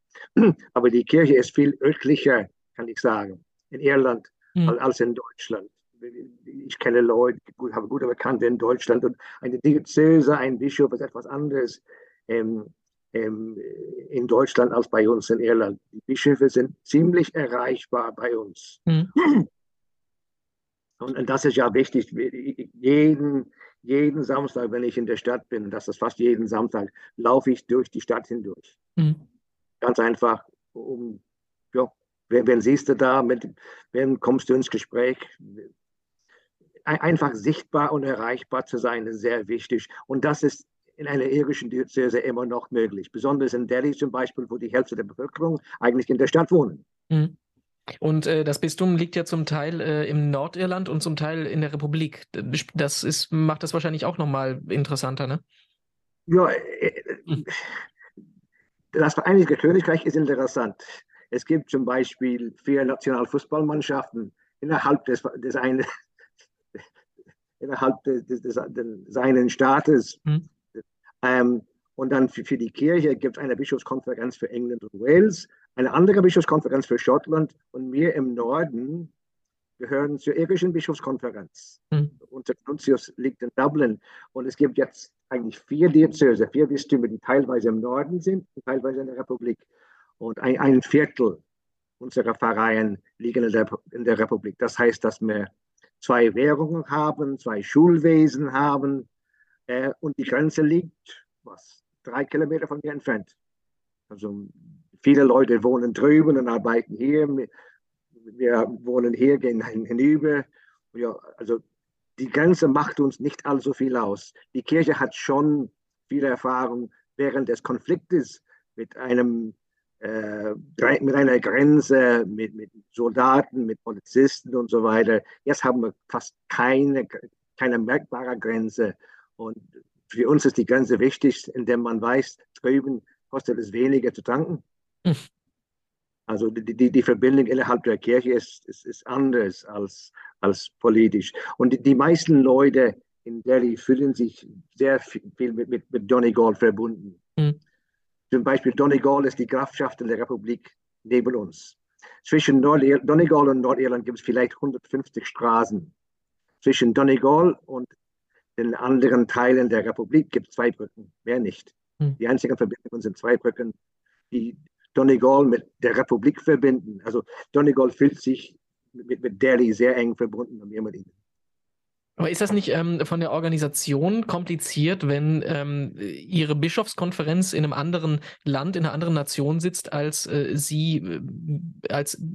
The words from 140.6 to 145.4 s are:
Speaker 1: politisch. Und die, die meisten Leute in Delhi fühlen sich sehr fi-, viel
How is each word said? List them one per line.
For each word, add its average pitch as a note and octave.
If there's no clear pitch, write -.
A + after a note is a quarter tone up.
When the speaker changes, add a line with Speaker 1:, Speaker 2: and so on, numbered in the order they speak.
Speaker 1:
politisch. A2
Und B2
die, B2+
die C#3
meisten D#3
Leute C3
in A#2
Delhi B2
fühlen C3
sich -
sehr C3+
fi-, -
viel B2